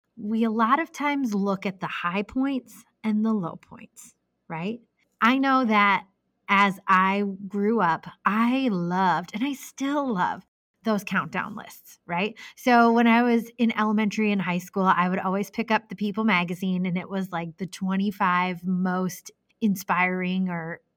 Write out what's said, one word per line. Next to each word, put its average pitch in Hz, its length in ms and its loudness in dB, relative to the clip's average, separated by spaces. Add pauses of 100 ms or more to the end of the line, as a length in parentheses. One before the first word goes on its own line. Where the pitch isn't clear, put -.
(180)
we 220 280 -2
a 226 40 0
lot 233 300 2
of 330 120 -4
times 277 440 -2
look 196 320 -2
at 190 120 -8
the 175 60 -8
high 175 380 -4
points 262 600 -4 (200)
and 214 200 0
the 220 100 0
low 185 240 -4
points, - 580 -20 (320)
right? 185 320 -8 (420)
I 240 160 4
know 269 280 2
that 202 420 2 (420)
as 196 360 4
I 190 380 4 (240)
grew 208 320 0
up, 165 260 0 (200)
I 240 420 2
loved, 180 680 0
and 220 120 -4
I 285 80 -4
still 277 600 -4
love, 170 320 -2 (380)
those 208 220 0
countdown 175 500 -4
lists, - 500 -18
right? 190 320 -4 (200)
So 240 340 6
when 233 160 4
I 233 160 6
was 233 340 2
in 226 220 2
elementary 214 500 0
and 202 120 0
high 180 160 -2
school, 185 260 -4
I 180 240 2
would 185 120 0
always 196 300 -2
pick 226 220 -4
up 214 160 0
the 185 80 -10
People 208 300 -4
magazine, 180 600 0
and 180 120 -2
it 180 120 -8
was, 190 220 -4
like, 170 260 -6
the 190 80 -8
twenty-five 185 1000 -2
most 185 680 -2 (300)
inspiring, 185 880 0
or 170 320 -8 (160)